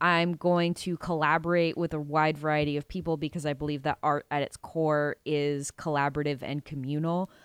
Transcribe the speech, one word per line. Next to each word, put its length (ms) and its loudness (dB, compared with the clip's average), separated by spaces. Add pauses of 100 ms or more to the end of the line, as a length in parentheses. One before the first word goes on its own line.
I'm 320 4
going 420 2
to 220 -4
collaborate 800 2
with 160 -2
a 60 -4
wide 380 2
variety 400 0
of 100 -6
people 280 -4
because 300 -6
I 80 0
believe 300 -4
that 180 -2
art 300 0
at 100 0
its 160 -6
core 680 0
is 480 0
collaborative 680 -2
and 240 -6
communal." 640 -2 (160)